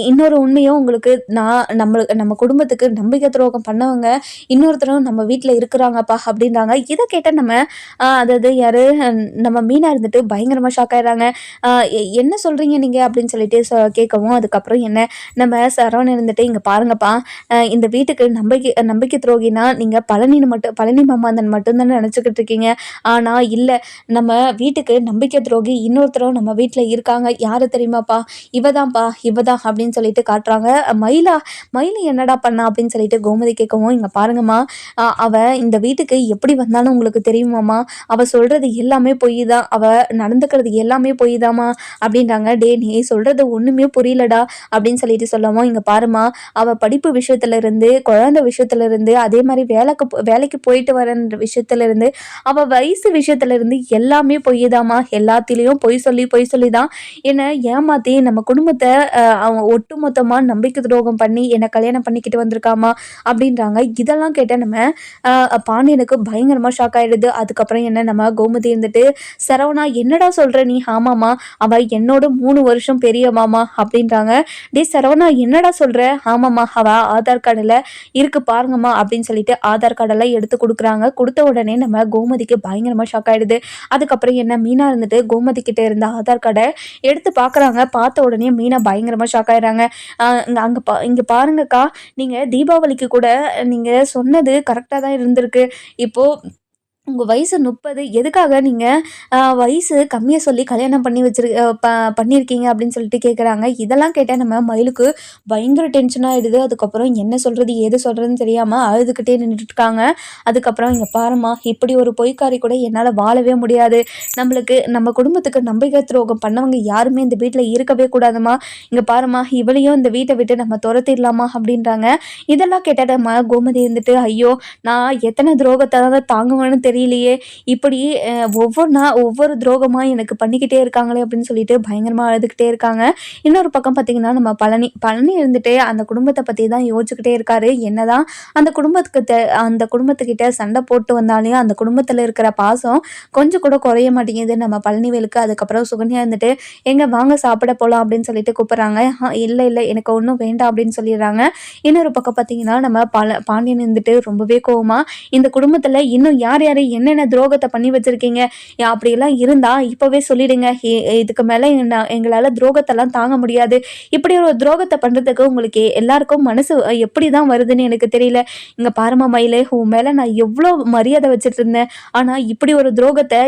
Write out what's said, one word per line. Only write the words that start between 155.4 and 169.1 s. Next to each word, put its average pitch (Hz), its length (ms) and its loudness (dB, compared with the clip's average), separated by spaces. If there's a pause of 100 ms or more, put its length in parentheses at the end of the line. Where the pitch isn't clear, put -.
குடும்பத்துல 277 440 2 (120)
இன்னும் 262 300 2
யார் 254 260 0
யாரு 285 240 2
என்னென்ன 277 360 0
துரோகத்தை 269 460 0
பண்ணி 240 200 -2
வச்சிருக்கீங்க? 247 500 0 (360)
யா-, 233 120 0
அப்படியெல்லாம் 240 480 0
இருந்தா 254 440 2
இப்பவே 269 400 0
சொல்லிடுங்க. 254 460 0 (160)
எ-, 226 360 0
இதுக்கு 226 260 -2
மேல 233 260 2
என்ன, 233 380 0
எங்களால 233 440 0
துரோகத்தெல்லாம் 254 580 0
தாங்க 247 260 -2
முடியாது. 240 400 2 (340)
இப்படி 339 280 2
ஒரு 330 180 2
துரோகத்தை 311 440 0
பண்றதுக்கு 247 420 0
உங்களுக்கு 226 520 0
எல்லாருக்கும் 285 480 0
மனசு, 269 320 0 (100)
அ, 214 80 -2
எப்படிதான் 277 580 0
வருதுன்னு 240 300 2
எனக்கு 240 260 0
தெரியல. 240 340 2 (360)
இங்க 233 200 -2
பாரும்மா 254 300 2